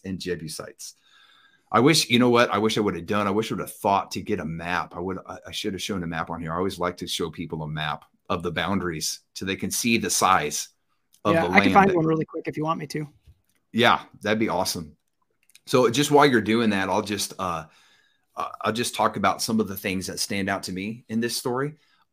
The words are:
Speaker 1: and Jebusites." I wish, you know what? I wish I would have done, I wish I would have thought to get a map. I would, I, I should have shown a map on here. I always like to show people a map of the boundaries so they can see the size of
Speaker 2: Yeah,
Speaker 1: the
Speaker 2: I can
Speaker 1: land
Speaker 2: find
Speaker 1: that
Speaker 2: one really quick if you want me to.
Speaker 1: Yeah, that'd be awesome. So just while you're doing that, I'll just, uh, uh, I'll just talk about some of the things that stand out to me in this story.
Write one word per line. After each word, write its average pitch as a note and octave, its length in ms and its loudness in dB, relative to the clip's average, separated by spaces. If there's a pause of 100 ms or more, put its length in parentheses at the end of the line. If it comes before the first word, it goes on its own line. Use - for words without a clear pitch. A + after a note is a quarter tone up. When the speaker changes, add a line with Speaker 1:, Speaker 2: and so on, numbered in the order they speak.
Speaker 1:
and F#2+ 140 -6
Jebusites." - 760 -8 (760)
I A2 80 4
wish, D3 300 6
you A#2+ 100 6
know B2 100 6
what? A#2 220 6
I G#2 80 2
wish A2 180 2
I A2+ 40 2
would G2+ 140 2
have E2 100 -8
done, G#2 220 0
I G2 40 0
wish A2 200 0
I A#2 40 -2
would F2 60 -4
have - 140 -8
thought G2 360 0
to G2+ 100 -8
get G2 180 -4
a D2+ 60 -6
map. E2 500 -4
I F2 40 -8
would, F#2 260 -6
I, - 220 -14
I F#2 40 -14
should G#2+ 220 -6
have F2+ 80 -8
shown F#2 220 -4
a E2 40 -6
map E2 220 -4
on E2 120 -8
here. D#2+ 120 -6
I E2 40 -2
always F#2 220 -2
like F2+ 180 -2
to F2 100 -8
show E2+ 220 -4
people D#2+ 340 -8
a D#2 40 -8
map D2+ 380 -6 (240)
of F2 140 -2
the F2 80 -2
boundaries E2+ 680 -2 (140)
so - 120 -10
they F#2+ 120 -4
can F#2+ 140 -6
see A#2 260 0
the F#2 120 -2
size F2 600 2 (560)
of - 80 4
Speaker 2:
Yeah, E3 100 4
Speaker 1:
the F3 60 -2
Speaker 2:
I F#3+ 100 -2
can G3+ 120 0
Speaker 1:
land - 20 0
Speaker 2:
find G3 160 6
Speaker 1:
that F#3 60 0
Speaker 2:
one D#3+ 100 0
really D#3+ 200 0
quick - 220 -10
if D3 80 -8
you D3+ 80 -4
want D#3+ 160 -4
me D3+ 80 -10
to. D3+ 200 -8 (640)
Speaker 1:
Yeah, A2 300 4 (180)
that'd G#2+ 180 0
be G#2+ 100 0
awesome. E2 460 -4 (720)
So B2+ 240 4
just C#3+ 220 2
while C#3+ 140 10
you're B2 160 6
doing A2 280 2
that, F#2+ 200 0
I'll G2 120 2
just, G2+ 380 -4
uh, E2+ 260 -4 (680)
uh, - 140 -6 (120)
I'll G#2+ 120 0
just A2+ 220 -4
talk A2 220 0
about G2 240 0
some A2 180 0
of G#2 80 0
the F#2+ 80 -10
things F#2 320 -4
that E2+ 120 -8
stand G2 300 -2
out F#2+ 140 -2
to G#2 80 -8
me G#2 380 -8
in A2 100 -2
this A#2 160 -2
story. C3+ 400 -4 (380)